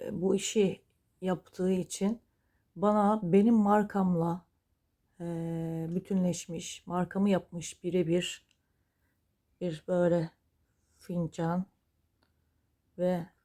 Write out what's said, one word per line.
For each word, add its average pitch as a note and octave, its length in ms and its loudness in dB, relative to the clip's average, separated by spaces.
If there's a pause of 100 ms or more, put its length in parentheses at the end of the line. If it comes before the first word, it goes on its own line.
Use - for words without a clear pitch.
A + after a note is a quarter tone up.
(120)
bu F#3+ 220 0
işi G3 480 0 (380)
yaptığı F#3 520 -4
için G3 480 -2 (560)
bana G#3 460 2
benim G3 320 6
markamla, G3 920 2 (760)
eee, E3 680 -6
bütünleşmiş, F3+ 960 -4
markamı F3+ 440 0
yapmış - 540 -4
birebir F3 640 -2 (1120)
bir E3 280 -6
böyle F3 420 2 (680)
fincan F3 680 -4 (1300)
ve, F3+ 280 -2 (180)